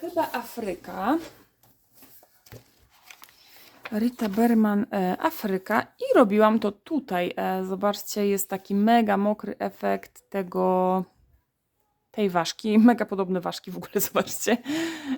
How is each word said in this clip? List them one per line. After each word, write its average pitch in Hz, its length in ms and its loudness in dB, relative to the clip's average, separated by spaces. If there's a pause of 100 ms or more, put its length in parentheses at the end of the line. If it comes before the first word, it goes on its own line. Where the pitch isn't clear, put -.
chyba 339 300 -4
Afryka. 214 880 -4 (2750)
Rita 226 380 -2
Berman, 214 640 4
e, 185 260 0
Afryka. 214 600 -2
I 508 340 -4
robiłam 214 440 6
to 208 120 -2
tutaj. 180 640 -4
E, 190 280 -4
zobaczcie, 202 640 -2
jest 196 220 -2
taki 196 260 -6
mega 208 420 4
mokry 202 420 -2
efekt 196 720 -6
tego, 185 760 0 (1120)
tej 208 120 2
ważki, 190 500 0
mega 233 260 6
podobne 185 360 -2
ważki 175 300 -8
w 175 60 -12
ogóle, 185 240 -4
<laughs> - 80 -2
zobaczcie. 202 480 -2 (600)